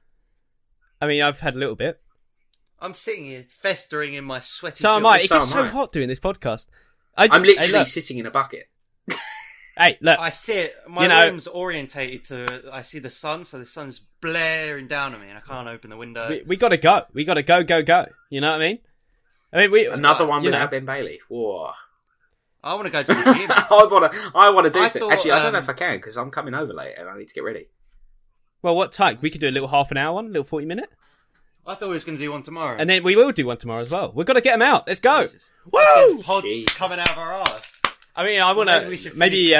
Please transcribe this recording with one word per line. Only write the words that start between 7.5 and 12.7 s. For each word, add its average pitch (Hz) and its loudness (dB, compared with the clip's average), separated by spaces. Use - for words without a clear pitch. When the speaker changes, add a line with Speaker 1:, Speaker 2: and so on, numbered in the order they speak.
Speaker 1:
hey, 202 2
look. 156 0
Speaker 3:
sitting 139 -8
in 113 -10
a 113 -14
bucket. - -6
<laughs> - -8
Speaker 1:
Hey, 170 4
look. 156 4
Speaker 2:
I 165 -6
sit. 180 -6
My 175 -2
Speaker 1:
You 185 4
know 165 8
Speaker 2:
room's 165 -4
orientated 143 -10
to. 123 -10